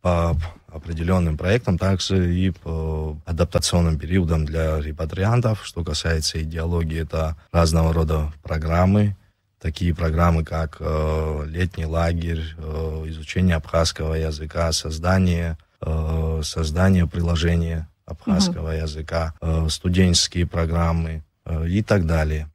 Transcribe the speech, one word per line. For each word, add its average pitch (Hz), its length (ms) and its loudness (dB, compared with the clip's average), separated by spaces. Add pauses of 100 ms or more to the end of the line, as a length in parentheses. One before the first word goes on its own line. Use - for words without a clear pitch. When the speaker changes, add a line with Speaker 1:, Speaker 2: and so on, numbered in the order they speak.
Speaker 1:
по 85 340 2 (340)
определенным 82 680 0
проектам, 95 400 0
также 92 600 2
и 95 120 2
по 80 760 -4
адаптационным 82 760 2
периодам 80 460 0
для 78 340 -2
репатриантов. 92 880 0
Что - 180 -8
касается 80 600 -2
идеологии, 82 580 -2
это 78 360 -4 (160)
разного 82 420 4
рода 78 360 0 (120)
программы, 92 760 2 (420)
такие 85 360 -2
программы, 82 500 2
как, 80 360 -4
э, 78 680 -2
летний 82 400 -4
лагерь, 82 560 0 (160)
э, 78 480 -6
изучение 80 500 2
абхазского 80 560 0
языка, 80 600 -2
создание, 85 840 0 (240)
э, 80 640 -2
создание 87 640 2
приложения 82 840 0 (160)
абхазского 175 680 -2
Speaker 2:
Мгм. 80 100 -2
Speaker 1:
языка, 80 580 -4
э, 80 300 0
студенческие 87 760 2
программы, 82 760 0 (240)
э, 80 200 -2
и 98 160 0
так 101 240 2
далее. 78 480 0